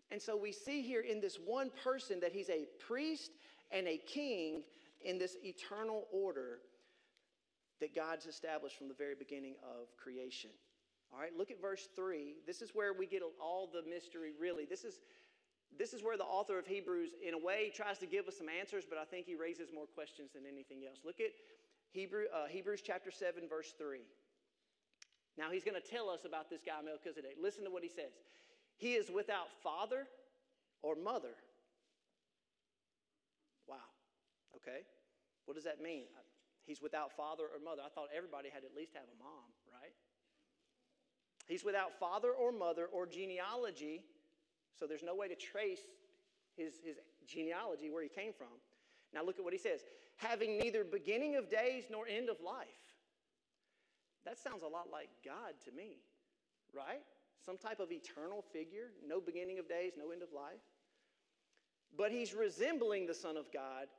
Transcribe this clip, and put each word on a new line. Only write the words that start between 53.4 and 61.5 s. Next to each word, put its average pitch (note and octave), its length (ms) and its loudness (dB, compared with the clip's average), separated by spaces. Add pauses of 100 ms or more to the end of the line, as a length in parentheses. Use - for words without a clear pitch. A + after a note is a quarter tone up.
That F3+ 140 -6
sounds A#3 240 -4
a D#3+ 60 -4
lot E3+ 240 -4
like D3 180 -6 (160)
God E3+ 280 -6 (120)
to B2 60 -12
me, F3+ 260 -10 (760)
right? D#3 280 -4 (440)
Some F#3 120 -4
type G#3+ 220 -4
of F3 120 -2
eternal F3 520 -6 (100)
figure, F#3+ 380 -6 (140)
no D#3+ 140 2
beginning F3+ 400 0
of E3 80 -4
days, F3 300 2
no D3+ 140 -4
end F3 100 -6
of E3+ 120 -6
life. D3+ 280 -8 (1400)